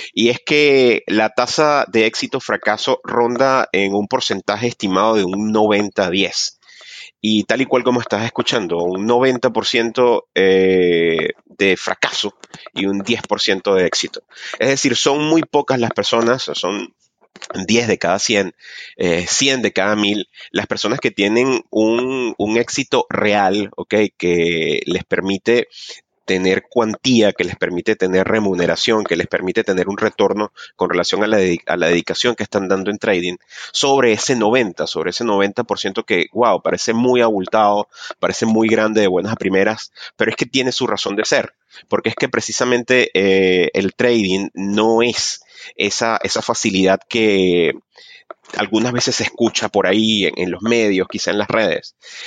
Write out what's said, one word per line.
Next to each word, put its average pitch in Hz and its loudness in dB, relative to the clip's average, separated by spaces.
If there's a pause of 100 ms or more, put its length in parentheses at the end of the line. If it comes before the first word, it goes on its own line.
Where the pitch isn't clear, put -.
(140)
Y 117 2
es 120 -2
que 139 4
la 110 2
tasa 143 0
de 113 4
éxito 123 -4
o - -10
fracaso 107 -2
ronda 120 0
en 98 0
un 104 0
porcentaje 104 -2
estimado 110 0
de 101 2
un 104 -2
noventa 104 2
diez. - -2 (640)
Y 107 0
tal 113 -2
y 135 0
cual 127 0
como 123 2
estás 110 -2
escuchando, 110 -4
un 92 -2
noventa 123 2
por 113 -4
ciento, 117 0
eh, 90 2 (120)
de 98 0
fracaso - -6 (340)
y 98 -4
un 98 -2
diez 104 -2
por - -4
ciento 98 0
de 92 4
éxito. - -4 (360)
Es 123 0
decir, 135 0
son 147 0
muy 160 2
pocas 139 0
las 117 0
personas, 117 0
son 98 -6 (720)
diez 113 2
de 98 2
cada 90 0
cien, 101 0 (420)
eh, 87 0
cien 135 0
de 104 0
cada 101 0
mil, 104 0 (220)
las 101 -4
personas 107 -4
que 123 0
tienen 117 0
un, 120 0
un 107 0
éxito 123 -2
real, 101 0
¿ok? - -6 (220)
Que 85 0
les 90 -4
permite 98 0 (580)
tener 92 0
cuantía, 110 2
que - -2
les 90 -6
permite 90 -2
tener 92 0
remuneración, 101 0
que 87 -2
les 87 -2
permite 92 -2
tener 92 0
un 101 -4
retorno 104 0 (200)
con 92 -2
relación 87 0
a 104 0
la 110 2
dedi-, 92 2
a 85 -2
la 82 0
dedicación 87 0
que - -6
están 101 -2
dando 95 -2
en 104 -4
trading, 90 -2 (360)
sobre 135 4
ese 107 0
noventa, 107 0
sobre 85 -4
ese 90 -6
noventa 101 0
por 101 -4
ciento 101 -6
que, 90 0
wow, 110 2
parece - -2
muy 123 4
abultado, 104 2 (320)
parece 95 -2
muy 110 4
grande 107 2
de 101 4
buenas 92 0
a - -6
primeras, 98 0 (240)
pero 110 -2
es - -4
que 139 -2
tiene 127 -2
su 127 -2
razón 104 -4
de 104 -2
ser, - -2 (360)
porque - -2
es 107 -6
que 131 -2
precisamente, 123 0
eh, 92 4
el 95 -2
trading 101 0
no 107 2
es - -4 (340)
esa, 110 -2
esa 98 -4
facilidad 95 0
que 92 2 (800)
algunas 110 -2
veces 123 -4
se 113 -4
escucha - -2
por 98 0
ahí 110 2
en, 76 -2
en 90 -4
los 87 -8
medios, 107 0
quizá - -6
en 101 -2
las 101 -2
redes. - -2 (300)